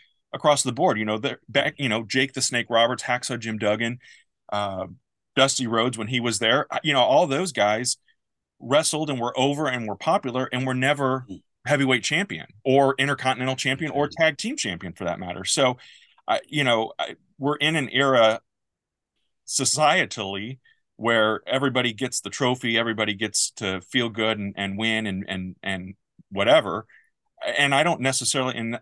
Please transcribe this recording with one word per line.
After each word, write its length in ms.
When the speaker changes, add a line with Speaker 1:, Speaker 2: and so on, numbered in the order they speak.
Speaker 1:
across 300
the 100
board. 240
You 80
know, 140
the 200
back, 300
you 100
know, 160
Jake 300
the 80
Snake 280
Roberts, 320
Hacksaw 380
Jim 180
Duggan, 400
uh, 340
Dusty 320
Rhodes 300
when 120
he 120
was 180
there. 280
You 100
know, 80
all 260
those 240
guys 460
wrestled 500
and 100
were 200
over 300
and 200
were 80
popular 560
and 140
were 80
never 560
Speaker 2:
Mm. 120
Speaker 1:
heavyweight 360
champion 440
or 360
intercontinental 580
champion 340
or 160
Speaker 2:
Exactly. 180
Speaker 1:
tag 120
team 200
champion 360
for 120
that 140
matter. 260
So, 340
I, 180
you 180
know, 340
I, 180
we're 180
in 180
an 140
era 520
societally 1120
where 500
everybody 460
gets 280
the 100
trophy, 480
everybody 360
gets 380
to 280
feel 300
good 280
and, 180
and 220
win 280
and, 200
and, 360
and 320
whatever. 560
And 180
I 80
don't 180
necessarily, 580
and, 240